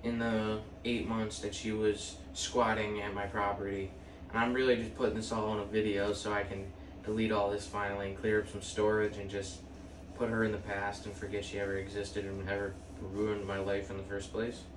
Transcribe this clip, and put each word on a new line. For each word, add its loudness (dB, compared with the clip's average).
in 2
the 2
eight 2
months 0
that -4
she -2
was 2
squatting 2
at -4
my -2
property. 0
And 0
I'm 4
really 6
just -2
putting 2
this -2
all 0
in 0
a -2
video 2
so -2
I 2
can -6
delete 2
all 4
this -2
finally -2
and -6
clear 4
up -4
some -6
storage 4
and -6
just -4
put 2
her 4
in 4
the -2
past -2
and -6
forget -4
she -4
ever 0
existed -4
and -4
ever 0
ruined 0
my -2
life 0
in -4
the -4
first -4
place. -2